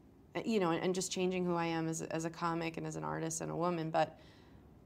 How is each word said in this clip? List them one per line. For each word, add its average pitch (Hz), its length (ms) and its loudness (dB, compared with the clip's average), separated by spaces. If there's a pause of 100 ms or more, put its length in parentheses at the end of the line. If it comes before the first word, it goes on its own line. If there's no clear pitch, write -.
(360)
uh, - 80 0
you 220 160 4
know, 170 100 6
and, 165 120 2
and 185 120 2
just 185 180 -2
changing 185 320 2
who 175 120 2
I 170 100 2
am 165 220 0
as, 160 120 -2
as 165 240 -2
a 165 60 -2
comic 165 480 -2
and 160 80 -6
as 156 100 -6
an 156 80 -4
artist 160 380 -2
and 156 80 -4
a 156 60 -4
woman. 165 340 0
But, 156 280 2 (680)